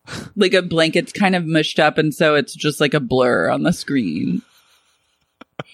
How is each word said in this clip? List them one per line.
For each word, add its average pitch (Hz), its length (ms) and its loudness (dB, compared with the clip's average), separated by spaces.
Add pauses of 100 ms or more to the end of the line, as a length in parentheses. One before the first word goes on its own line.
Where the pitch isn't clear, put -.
(360)
like, 185 180 2
a 185 80 4
blanket's 165 500 0
kind 190 240 2
of 175 80 -2
mushed 156 360 0
up, 151 180 2
and 156 160 2
so 151 220 2
it's - 180 -2
just, - 260 -4
like, 147 140 2
a 151 60 2
blur 123 500 2
on - 140 -2
the 170 100 0
screen. 127 720 -4 (1300)